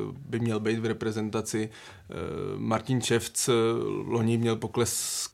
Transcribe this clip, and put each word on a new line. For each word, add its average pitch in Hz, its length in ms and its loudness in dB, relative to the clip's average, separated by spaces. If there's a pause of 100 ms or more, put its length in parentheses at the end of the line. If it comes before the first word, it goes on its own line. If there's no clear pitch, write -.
(180)
by 117 220 -4
měl 110 200 0
být 110 180 2
v 113 80 -2
reprezentaci. 110 840 -2 (400)
Eh, - 40 -10 (420)
Martin 113 440 0
Čevc, - 480 2
eh, 127 40 6 (540)
loni 113 320 2
měl 113 180 2
pokles - 760 -2